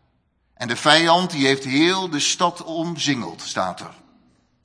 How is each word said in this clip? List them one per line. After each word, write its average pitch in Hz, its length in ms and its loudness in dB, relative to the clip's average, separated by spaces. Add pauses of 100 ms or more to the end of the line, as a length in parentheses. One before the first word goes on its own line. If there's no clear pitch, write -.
(540)
En 120 140 -10
de 117 80 -2
vijand, 165 560 4
die 143 140 0
heeft 135 180 2
heel 170 460 0
de 147 100 -4
stad 170 440 -2
omsingeld, 143 800 -4
staat 92 380 -6
er. 85 140 -16 (720)